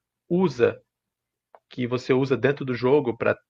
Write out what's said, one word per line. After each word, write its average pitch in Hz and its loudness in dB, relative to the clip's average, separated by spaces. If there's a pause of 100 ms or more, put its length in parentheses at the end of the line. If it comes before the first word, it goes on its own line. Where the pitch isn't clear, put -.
(300)
usa, 135 2 (920)
que 123 -6
você 123 -2
usa 131 2
dentro 135 0
do 127 -4
jogo 123 0
pra, 110 0 (140)